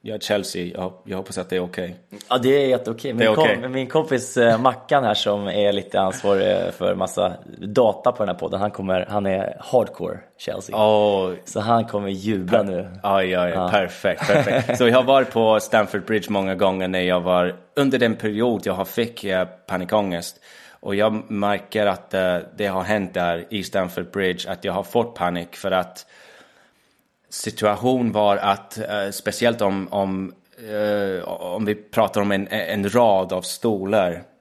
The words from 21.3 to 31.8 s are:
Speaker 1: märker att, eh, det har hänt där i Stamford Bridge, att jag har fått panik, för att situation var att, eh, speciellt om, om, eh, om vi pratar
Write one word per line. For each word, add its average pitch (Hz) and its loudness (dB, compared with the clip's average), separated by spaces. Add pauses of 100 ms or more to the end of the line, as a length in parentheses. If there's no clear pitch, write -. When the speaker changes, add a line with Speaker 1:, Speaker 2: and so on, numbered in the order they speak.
Speaker 1:
märker 101 0
att, 95 -2
eh, 92 0 (200)
det 104 -2
har 92 -2
hänt 98 -2
där 87 -2
i 101 -6
Stamford 92 -4
Bridge, 92 -4
att 90 -10
jag 95 -4
har 95 -4
fått - -2
panik, 87 -4
för 95 -4
att 90 -2 (1200)
situation 110 0
var 104 4
att, 98 -2
eh, 104 -4
speciellt 113 -2
om, 98 -2
om, 95 -4 (360)
eh, 104 -2
om 90 -6
vi 104 0
pratar 104 0